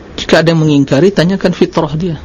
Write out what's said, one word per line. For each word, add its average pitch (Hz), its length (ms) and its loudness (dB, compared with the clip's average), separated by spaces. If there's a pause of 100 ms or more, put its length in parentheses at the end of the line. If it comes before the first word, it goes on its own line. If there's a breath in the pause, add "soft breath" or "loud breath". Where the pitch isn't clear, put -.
(140)
Jika 165 320 0
ada 165 80 2
yang 160 80 0
mengingkari, 147 480 2
tanyakan 185 400 0
fitrah 165 480 -2
dia. 170 260 -4